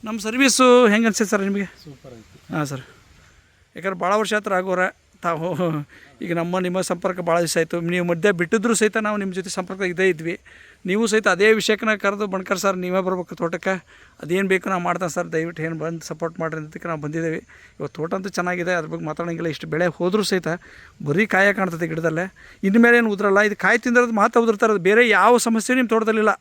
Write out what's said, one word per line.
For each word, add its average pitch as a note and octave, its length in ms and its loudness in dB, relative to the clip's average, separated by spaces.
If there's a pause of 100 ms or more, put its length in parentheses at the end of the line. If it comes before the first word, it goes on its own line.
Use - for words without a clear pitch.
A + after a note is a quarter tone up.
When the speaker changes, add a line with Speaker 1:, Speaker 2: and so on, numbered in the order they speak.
Speaker 1:
ನಮ್ಮ A3 160 -8
ಸರ್ವಿಸು B3 680 6
ಹೆಂಗೆ A3 180 4
ಅನ್ಸುತ್ತೆ G#3+ 260 0
ಸರ್ G3+ 100 0
ನಿಮಗೆ? G3 240 -2
Speaker 2:
ಸೂಪರ್ C#3 480 -20
ಐತಿ. - 400 -16
Speaker 1:
ಹಾಂ D#3 120 -2
ಸರ್. C3+ 160 -10 (920)
ಯಾಕಂದ್ರೆ F#3 240 -8
ಭಾಳ F#3 160 0
ವರ್ಷ G#3+ 180 0
ಆಯ್ತು G#3 160 -2
ರಾಘವರ F#3 300 0 (420)
ತಾವು, E3+ 360 -4 (640)
ಈಗ F3 140 -4
ನಮ್ಮ F3 240 -2
ನಿಮ್ಮ F#3 220 -2
ಸಂಪರ್ಕ F3+ 380 -4
ಭಾಳ E3+ 200 0
ದಿವಸ E3+ 180 -2
ಆಯಿತು. E3+ 240 -2
ನೀವು F3 260 -2
ಮಧ್ಯೆ F3 240 2
ಬಿಟ್ಟಿದ್ರು G3+ 440 0
ಸಹಿತ G#3+ 220 0
ನಾವು G#3+ 200 -2
ನಿಮ್ಮ F#3+ 160 -4
ಜೊತೆ F#3 160 -8
ಸಂಪರ್ಕ F#3+ 320 -8
ಇದ್ದೇ F#3 280 0
ಇದ್ವಿ. E3 300 -4 (460)
ನೀವು G#3 220 0
ಸಹಿತ G#3+ 200 2
ಅದೇ G3 260 4
ವಿಷಯಕ್ಕೆ A3 440 0
ಕರೆದು, G3+ 300 -2
"ಬಣ್ಕರ್ F#3+ 300 -4
ಸರ್, G3 200 -2
ನೀವೇ F3+ 240 -2
ಬರ್ಬೇಕು F#3 340 -4
ತೋಟಕ್ಕೆ, E3+ 480 -4 (400)
ಅದೇನು F#3 240 -2
ಬೇಕು F#3 220 0
ನಾವು F#3 120 -2
ಮಾಡ್ತೇನೆ F3 320 -4
ಸರ್, E3+ 200 -6
ದಯವಿಟ್ಟು E3 300 -4
ಏನು E3 140 -6
ಬಂದು D#3+ 280 -8
ಸಪೋರ್ಟ್ E3 340 -8
ಮಾಡಿರಿ" D#3+ 220 -6
ಅಂತಕ್ಕೆ D#3 260 -14
ನಾವು D#3 140 -6
ಬಂದಿದ್ದೇವೆ. D#3+ 360 -4 (420)
ಇವತ್ತು D3 80 -8
ತೋಟ E3 260 -8
ಅಂತೂ G3 160 -6
ಚೆನ್ನಾಗಿದೆ, F3+ 440 -4
ಅದ್ರ D#3+ 160 -4
ಬಗ್ಗೆ E3 160 -8
ಮಾತಾಡೋಂಗಿಲ್ಲ. E3+ 420 -6
ಇಷ್ಟು D#3 200 -8
ಬೆಳೆ D#3+ 180 -2
ಹೋದರೂ F3+ 380 0
ಸಹಿತ F#3 240 -2 (560)
ಬರೀ D#3 220 0
ಕಾಯೇ G3 280 2
ಕಾಣ್ತದೆ F3 340 -2
ಗಿಡದಲ್ಲೇ. D#3+ 460 -4 (300)
ಇನ್ಮೇಲೆ A#3 340 6
ಏನು A#3 120 2
ಉದುರಲ್ಲ, G3+ 300 2
ಇದು G#3 160 2
ಕಾಯಿ G#3+ 220 2
ತಿಂದಿರೋದು A#3+ 340 2
ಮಾತ್ರ A3+ 280 4
ಉದುರ್ತಾ A3+ 260 2
ಇರೋದು, G#3 140 2
ಬೇರೆ G#3+ 300 4
ಯಾವ G#3 280 6
ಸಮಸ್ಯೆ A3+ 380 0
ನಿಮ್ಮ B3+ 120 2
ತೋಟದಲ್ಲಿಲ್ಲ. A3 420 0 (120)